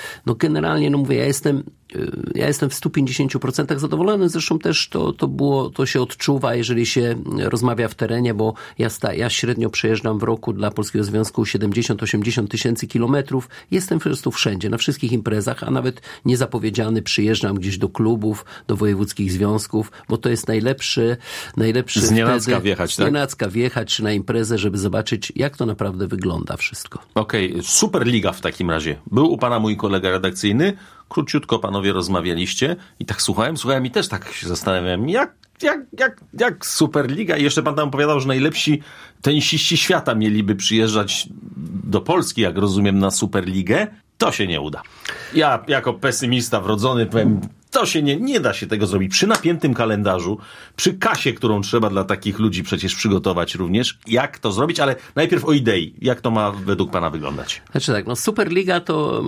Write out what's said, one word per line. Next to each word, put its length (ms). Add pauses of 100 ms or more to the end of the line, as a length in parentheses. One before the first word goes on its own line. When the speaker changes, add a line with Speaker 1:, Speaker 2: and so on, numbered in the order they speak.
(260)
Speaker 1:
no, 80
generalnie, 560
no, 80
mówię, 180
ja 80
jestem, 380 (320)
e, 40 (360)
ja 120
jestem 240
w 40
stu 160
pięćdziesięciu 500
procentach 400
zadowolony, 480
zresztą 300
też 300
to, 240
to 160
było, 420
to 160
się 160
odczuwa, 520
jeżeli 320
się 280 (240)
rozmawia 500
w 60
terenie, 400
bo 200 (240)
ja 120
sta-, 240
ja 160
średnio 400
przejeżdżam 480
w 40
roku 300
dla 180
Polskiego 340
Związku 420
siedemdziesiąt, 560
osiemdziesiąt 480
tysięcy 360
kilometrów. 640 (220)
Jestem 280
po 60
prostu 260
wszędzie, 400
na 80
wszystkich 340
imprezach, 520
a 60
nawet 300 (240)
niezapowiedziany 800
przyjeżdżam 540
gdzieś 220
do 100
klubów, 560 (220)
do 100
wojewódzkich 560
związków, 600 (160)
bo 80
to 120
jest 200
najlepszy, 680 (400)
najlepszy 440
Speaker 2:
Znienacka 520
Speaker 1:
wtedy 120
Speaker 2:
wjechać, 320
tak? 100
Speaker 1:
znienacka 420
wjechać, 480
czy 80
na 80
imprezę, 460
żeby 200
zobaczyć, 580
jak 200
to 100
naprawdę 420
wygląda 480
wszystko. 420 (160)
Speaker 2:
Okej, 480
Superliga 720
w 80
takim 300
razie. 260 (140)
Był 220
u 60
pana 220
mój 160
kolega 340
redakcyjny, 600 (360)
króciutko 500
panowie 340
rozmawialiście 840 (240)
i 40
tak 180
słuchałem, 340
słuchałem 300
i 40
też 180
tak 240
się 160
zastanawiałem, 600
jak, 260 (280)
jak, 180 (180)
jak, 220 (200)
jak 260
Superliga? 680
I 60
jeszcze 200
pan 120
tam 140
opowiadał, 320
że 80
najlepsi 540 (400)
tenisiści 540
świata 380
mieliby 400
przyjeżdżać 720 (560)
do 160
Polski, 400
jak 180
rozumiem, 400
na 120
Superligę. 760 (320)
To 140
się 140
nie 140
uda. 220 (520)
Ja 340
jako 260
pesymista 680
wrodzony 460
powiem, 340 (300)
to 160
się 160
nie, 140
nie 240
da 120
się 140
tego 200
zrobić. 260
Przy 140
napiętym 480
kalendarzu, 640 (380)
przy 180
kasie, 380
którą 280
trzeba 300
dla 140
takich 340
ludzi 240
przecież 320
przygotować 600
również, 520
jak 320
to 140
zrobić? 280
Ale 160 (180)
najpierw 300
o 80
idei. 480
Jak 200
to 100
ma 200
według 400
pana 200
wyglądać? 520 (100)
Speaker 1:
Znaczy 200
tak, 140
no, 100
Superliga 640
to 460